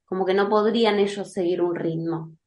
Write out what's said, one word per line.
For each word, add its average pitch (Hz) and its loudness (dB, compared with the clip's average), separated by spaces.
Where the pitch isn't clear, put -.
como 185 -2
que 185 0
no 202 2
podrían 214 2
ellos 202 -2
seguir 175 -2
un 175 0
ritmo 165 -6